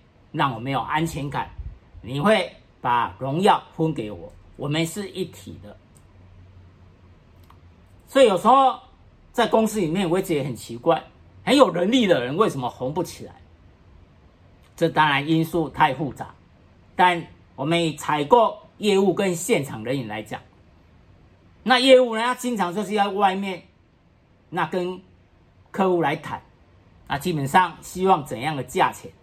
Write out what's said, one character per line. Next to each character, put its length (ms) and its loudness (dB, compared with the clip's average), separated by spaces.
让 220 0
我 60 -10
没 120 -8
有 80 -2
安 260 -2
全 240 -8
感， 180 -8
你 180 -6
会 340 0
把 360 0
荣 220 -4
耀 220 4
分 200 -2
给 160 -8
我， 200 -16
我 120 -8
们 180 -2
是 220 -8
一 160 -8
体 380 -16
的。 120 -20
所 160 4
以 60 10
有 80 2
时 100 0
候 320 6
在 140 0
公 200 2
司 140 -2
里 60 0
面， 240 -2
我 80 0
也 40 -2
觉 180 -2
得 40 -4
很 100 -6
奇 220 -14
怪， 260 0
很 140 2
有 160 6
能 180 -2
力 160 2
的 160 4
人 140 -4
为 140 2
什 100 -6
么 80 -2
红 240 -8
不 100 -4
起 220 -12
来？ 100 -18
这 140 0
当 180 2
然 180 0
因 160 2
素 280 -4
太 240 0
复 180 -6
杂， 220 -16
但 320 2
我 80 -6
们 200 0
以 100 -2
采 300 -4
购、 340 2
业 200 2
务 160 2
跟 200 -2
现 300 -2
场 200 -12
人 140 -4
员 100 -8
来 140 -10
讲， 180 -14
那 160 4
业 220 8
务 160 0
呢， 60 -2
他 120 -2
经 220 -6
常 180 -2
就 80 -4
是 120 -6
要 160 0
外 240 2
面， 280 -6
那 160 -2
跟 340 -4
客 200 0
户 120 2
来 140 0
谈， 260 -12
那 120 -4
基 140 -4
本 140 -2
上 340 2
希 260 -4
望 180 4
怎 160 -10
样 160 -4
的 60 -6
价 300 0
钱？ 180 -16